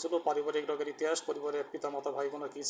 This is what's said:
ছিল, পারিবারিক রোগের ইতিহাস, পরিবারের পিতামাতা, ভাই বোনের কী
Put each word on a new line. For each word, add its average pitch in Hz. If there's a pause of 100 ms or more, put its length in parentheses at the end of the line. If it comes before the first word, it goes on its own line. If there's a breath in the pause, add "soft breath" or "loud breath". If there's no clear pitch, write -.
ছিল, 165
পারিবারিক 151
রোগের 147
ইতিহাস, 156 (100)
পরিবারের 147
পিতামাতা, 143
ভাই 139
বোনের 147
কী 147